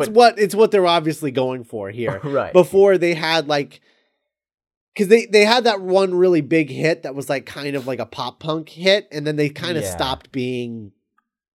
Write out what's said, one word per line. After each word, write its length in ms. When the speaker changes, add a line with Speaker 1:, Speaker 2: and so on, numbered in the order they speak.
Speaker 1:
but 40
Speaker 2:
what, 280
it's 160
what 160
they're 160
obviously 460
going 320
for 260
here. 300
Speaker 1:
<laughs> 40
Right. 280
Speaker 2:
Before 440
they 180
had, 340
like, 320
'cause 120
they, 180
they 180
had 200
that 160
one 340
really 280
big 280
hit 320
that 140
was, 120
like, 180
kind 300
of 120
like 100
a 80
pop 340
punk 280
hit, 420
and 160
then 100
they 120
kinda 320
Speaker 1:
Yeah. 100
Speaker 2:
stopped 420
being, 600